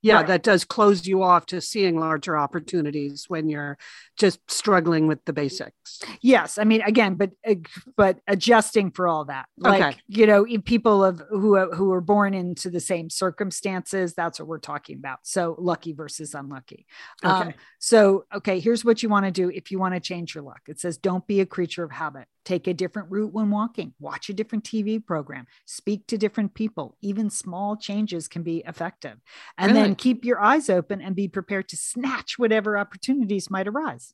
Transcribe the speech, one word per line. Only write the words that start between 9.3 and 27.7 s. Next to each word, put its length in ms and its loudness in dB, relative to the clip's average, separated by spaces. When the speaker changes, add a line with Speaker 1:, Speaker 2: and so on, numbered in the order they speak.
Speaker 2:
like, 240 4
Speaker 1:
Okay. 160 0
Speaker 2:
you 180 6
know, 160 8
if 220 -2
people 400 4
of, 240 0
who, 280 4
who 140 0
were 140 0
born 320 2
into 360 -6
the 120 -4
same 280 -6
circumstances, 1040 -4
that's 240 -6
what 120 -12
we're 100 -10
talking 380 -12
about. 260 -12
So 340 -4
lucky 360 -4
versus 420 -12
unlucky. 500 -16
Speaker 1:
Okay. 100 4
Speaker 2:
Um, 200 -2
so, 460 6
okay, 240 -2
here's 240 0
what 180 2
you 60 -2
wanna 240 2
do 180 -2
if 220 -12
you 80 -6
wanna 220 -2
change 340 -10
your 80 -14
luck. 240 -20
It 140 -14
says, 160 -6
"Don't 280 -2
be 140 2
a 60 4
creature 400 -6
of 60 -14
habit. 360 -10
Take 220 -2
a 60 -2
different 380 -6
route 220 -4
when 180 0
walking, 480 -4
watch 300 -12
a 40 -8
different 320 -6
T 160 -4
V 180 -2
program, 460 -8
speak 420 -8
to 100 -4
different 360 -2
people. 480 -8
Even 280 -4
small 480 -6